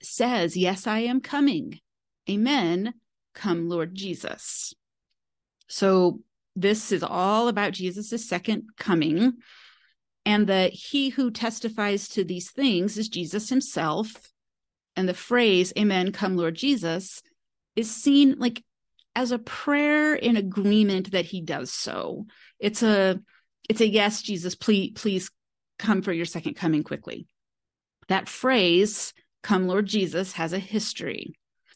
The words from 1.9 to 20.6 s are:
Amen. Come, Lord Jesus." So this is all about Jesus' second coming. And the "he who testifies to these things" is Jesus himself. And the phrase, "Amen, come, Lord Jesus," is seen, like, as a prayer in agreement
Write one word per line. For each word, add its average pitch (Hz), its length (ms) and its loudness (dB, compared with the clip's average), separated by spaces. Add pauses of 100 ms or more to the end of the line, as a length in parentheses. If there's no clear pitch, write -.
Amen. 208 640 0 (400)
Come, 170 360 -2
Lord 175 260 -4
Jesus." - 800 -6 (920)
So 185 540 4 (340)
this 202 360 0
is 180 100 0
all 214 460 0
about 202 260 -2
Jesus' 208 560 -8
second 180 360 -4 (120)
coming. 175 560 2 (920)
And 208 200 4
the 185 220 4
"he 277 400 -2
who 254 200 0
testifies 220 800 -4
to 196 140 -2
these 175 260 -6
things" 208 480 0
is 220 120 -4
Jesus 185 400 -6
himself. 214 800 -2 (640)
And 190 120 0
the 180 60 0
phrase, 196 640 2
"Amen, 196 340 2
come, 190 240 -2
Lord 170 200 0
Jesus," 190 640 -2 (540)
is 226 200 0
seen, 277 440 6
like, 240 240 -2 (520)
as 240 160 -2
a 240 60 0
prayer 294 800 0
in 233 200 2
agreement 196 760 2